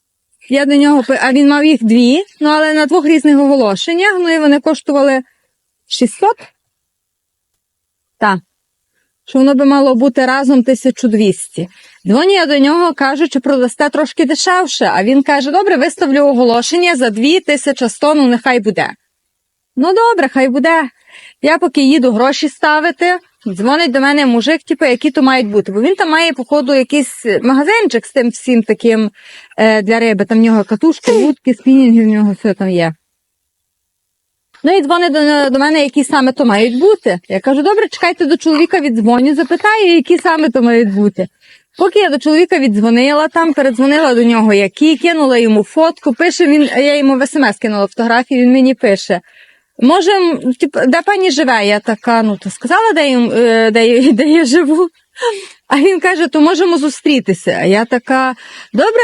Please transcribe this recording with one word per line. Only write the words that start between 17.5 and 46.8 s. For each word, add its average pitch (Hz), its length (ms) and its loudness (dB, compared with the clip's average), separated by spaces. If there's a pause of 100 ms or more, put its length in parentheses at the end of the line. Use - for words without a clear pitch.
сто, 294 260 -2
ну, 285 120 2
нехай 247 340 0
буде". 190 300 -4 (840)
Ну, 320 180 0
добре, 440 340 0
хай 269 200 0
буде. 302 340 0 (600)
Я 302 160 0
поки 294 240 -2
їду 262 300 2
гроші 269 360 -2
ставити, 330 720 -2 (300)
дзвонить 247 420 -2
до 269 100 0
мене 285 260 0
мужик, 247 360 0
типу, 311 220 -4
які 269 260 0
то 294 120 -2
мають 254 280 0
бути. 196 220 -2
Бо 208 100 -2
він 349 120 0
там 359 160 -4
має, 330 220 0
походу, 277 420 -2
якийсь 262 520 -2 (160)
магазинчик 285 640 0
з - 60 -20
тим 240 160 0
всім 233 340 -2
таким, 220 480 -2 (460)
е, 214 260 2
для 226 180 0
риби. 214 240 0
Там 220 140 0
в 226 40 4
нього 220 220 2
катушки, 311 480 -2
вудки, 294 420 0
спінінги, 247 500 2
в - 20 2
нього 214 260 0
все 190 220 -4
там 190 160 -4
є. 170 240 -2 (1700)
Ну 359 140 0
і 339 40 0
дзвонить 339 300 -2
до, 294 380 0
до 262 80 0
мене, 302 240 0
які 285 220 -2
саме 262 280 0
то 277 120 -2
мають 233 340 0
бути. 262 500 0
Я 190 120 -4
кажу: 277 220 0
"Добре, 403 260 0
чекайте, 349 380 -4
до 294 100 0
чоловіка 330 440 0
віддзвоню, 247 540 0
запитаю, 349 600 0
які 330 240 0
саме 320 300 0
то 247 140 0
мають 233 320 2
бути". 196 340 -2 (500)
Поки 370 200 0
я 381 100 2
до 294 100 -2
чоловіка 311 400 0
віддзвонила 254 720 0
там, 330 240 -2
передзвонила 277 600 0
до 233 100 2
нього, 226 280 2
які, 202 440 0
кинула 294 420 0
йому 220 240 2
фотку, 320 520 -2
пише 339 320 0
він, 294 160 2
я 285 340 0